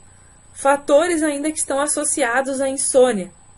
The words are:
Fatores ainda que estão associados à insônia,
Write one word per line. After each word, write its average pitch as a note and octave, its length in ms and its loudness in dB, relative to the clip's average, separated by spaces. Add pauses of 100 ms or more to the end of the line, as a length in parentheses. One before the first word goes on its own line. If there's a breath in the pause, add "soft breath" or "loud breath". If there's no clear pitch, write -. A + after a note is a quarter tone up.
(540 soft breath)
Fatores D4 680 2
ainda D4+ 300 -2
que D#4 80 -8
estão C#4 200 -2
associados C#4 800 -2
à C4+ 80 -2
insônia, B3+ 640 0 (280)